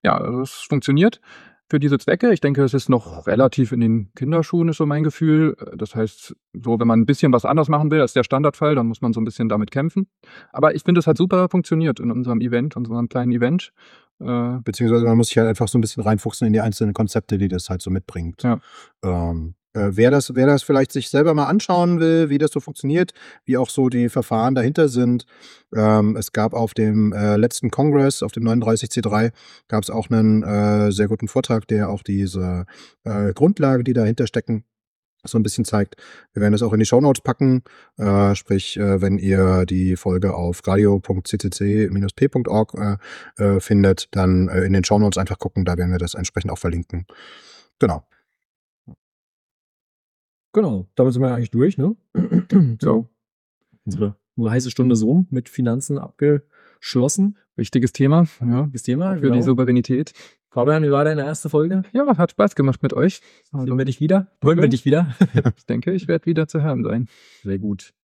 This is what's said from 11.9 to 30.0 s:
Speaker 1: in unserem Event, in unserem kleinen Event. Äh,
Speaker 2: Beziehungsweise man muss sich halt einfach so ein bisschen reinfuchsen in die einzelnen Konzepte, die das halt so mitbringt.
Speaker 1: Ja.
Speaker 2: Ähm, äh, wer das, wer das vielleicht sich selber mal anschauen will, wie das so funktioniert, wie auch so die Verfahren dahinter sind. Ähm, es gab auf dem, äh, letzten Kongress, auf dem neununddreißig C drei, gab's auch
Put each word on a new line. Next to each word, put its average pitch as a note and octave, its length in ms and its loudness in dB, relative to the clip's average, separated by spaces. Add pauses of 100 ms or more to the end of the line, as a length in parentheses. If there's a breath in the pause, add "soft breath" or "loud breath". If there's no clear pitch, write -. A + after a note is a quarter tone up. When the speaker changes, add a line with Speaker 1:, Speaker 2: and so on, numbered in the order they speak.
Speaker 1:
in A#2 120 -2
unserem A#2+ 300 -2
Event, A#2+ 340 -2
in B2 100 -6
unserem A#2 220 -4
kleinen B2 240 -2
Event. A#2+ 400 0 (480 soft breath)
Äh, B2 440 -4
Speaker 2:
Beziehungsweise A#2 420 0
man A2+ 120 4
muss A#2 120 2
sich - 80 0
halt A2+ 100 4
einfach A2 220 0
so - 80 0
ein A#2 40 4
bisschen A2 220 -4
reinfuchsen G#2+ 420 -2
in G#2+ 80 2
die A2 80 2
einzelnen G#2 320 -2
Konzepte, G#2 440 -2
die G2 100 0
das F2+ 220 -6
halt F#2 120 -6
so - 80 -10
mitbringt. F2 540 -8
Speaker 1:
Ja. A#2+ 160 0 (420 loud breath)
Speaker 2:
Ähm, E2+ 540 -4 (180)
äh, G2+ 200 -2
wer A2+ 180 4
das, C#3 240 0
wer B2+ 120 4
das C#3+ 160 2
vielleicht C3+ 280 0
sich - 180 -6
selber D3+ 240 2
mal D3+ 120 0
anschauen F3 560 0
will, E3 280 2
wie C#3+ 80 0
das D3 140 0
so - 80 -4
funktioniert, D3+ 540 -2 (320 loud breath)
wie B2+ 100 0
auch B2+ 140 -2
so C3 180 0
die A#2+ 220 0
Verfahren A#2+ 440 -2
dahinter C#3 360 2
sind. B2 360 0 (480 loud breath)
Ähm, G#2+ 440 2
es - 160 -8
gab A2 200 -2
auf A#2 200 -4
dem, G#2+ 400 0
äh, G#2 240 0
letzten A#2 340 -2
Kongress, C#3 500 0
auf - 120 -8
dem A2+ 100 -6
neununddreißig A2+ 480 0
C - 100 -4
drei, A2 300 0 (380 loud breath)
gab's G#2+ 200 -2
auch A2 220 -6